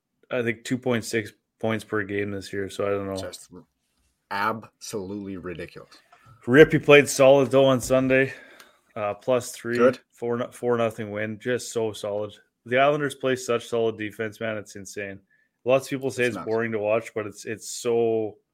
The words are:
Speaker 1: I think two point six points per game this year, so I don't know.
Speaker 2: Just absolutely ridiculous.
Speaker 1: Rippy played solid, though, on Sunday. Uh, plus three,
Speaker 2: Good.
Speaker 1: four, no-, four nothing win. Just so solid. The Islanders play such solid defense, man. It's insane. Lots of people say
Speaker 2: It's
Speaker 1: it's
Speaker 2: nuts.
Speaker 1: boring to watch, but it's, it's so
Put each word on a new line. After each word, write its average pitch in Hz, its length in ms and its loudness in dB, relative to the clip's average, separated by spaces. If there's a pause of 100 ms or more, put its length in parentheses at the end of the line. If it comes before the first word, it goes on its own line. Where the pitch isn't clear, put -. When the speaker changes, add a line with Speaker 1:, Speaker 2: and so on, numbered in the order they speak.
(300)
Speaker 1:
I 123 140 -4
think 113 220 -4
two 131 120 -4
point 117 280 -2
six 107 260 -4 (280)
points 110 260 -2
per 107 180 -4
game 101 280 -4
this 98 200 -12
year, 98 180 -8
so 101 160 -6
I 101 60 -2
don't 101 160 -4
know. 95 100 -6
Speaker 2:
Just 90 320 -12 (800)
absolutely 101 1080 -6
ridiculous. 85 540 -14 (540)
Speaker 1:
Rippy 151 380 8
played 147 240 8
solid, 135 440 6
though, 135 140 6
on 131 140 4
Sunday. 131 540 2 (640)
Uh, 104 180 -4
plus 123 380 -2
three, 117 260 -6
Speaker 2:
Good. 123 220 4 (120)
Speaker 1:
four, 120 260 -6
no-, 123 140 -6
four 120 240 -2
nothing 110 360 -2
win. 107 280 -6
Just 123 320 -4
so 113 220 -4
solid. 104 400 -6 (320)
The 123 140 0
Islanders 143 360 2
play 131 220 -2
such 117 300 -4
solid 113 300 -2
defense, 107 440 -8
man. 110 160 -6
It's 101 180 -16
insane. 98 460 -12 (440)
Lots 135 200 4
of - 60 -14
people 135 180 -6
say 120 140 -4
Speaker 2:
It's 123 60 2
Speaker 1:
it's 107 80 -6
Speaker 2:
nuts. 87 100 -10
Speaker 1:
boring 113 240 -2
to 110 80 -4
watch, 107 340 -2
but 107 140 -6
it's, - 180 -16
it's 110 240 -10
so 113 680 -2 (140)